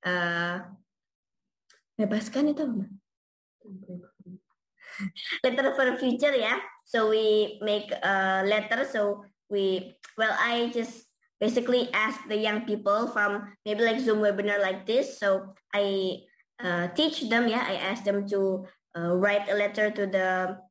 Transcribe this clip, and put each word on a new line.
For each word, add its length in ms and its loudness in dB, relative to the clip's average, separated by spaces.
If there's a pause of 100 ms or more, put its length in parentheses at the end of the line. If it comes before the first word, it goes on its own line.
eh, 520 0 (1400)
bebaskan 560 0
itu 80 -4
apa? 220 -2 (2500)
Letter 200 2 (120)
for 80 4 (120)
future, 360 2
ya. 240 2 (240)
So 280 0
we 520 2
make 300 -2 (100)
a 400 2
letter, 400 0
so 400 -2 (240)
we, 480 -2 (220)
well, 180 0
I 400 0
just 320 -6 (320)
basically 560 2
ask 320 0
the 80 -4
young 320 0
people 400 2
from 560 -2
maybe, 220 0
like, 180 2
Zoom 160 4
webinar 400 2
like 280 0
this. 340 0
So 340 0 (160)
I, 480 0 (400)
uh, 300 0 (100)
teach 320 0
them, 160 4
ya, 160 2
I 160 -2
ask 240 -4
them 320 0
to, 320 0 (300)
uh, 180 0
write 320 2
a 80 0
letter 400 2
to 120 0
the 520 0 (120)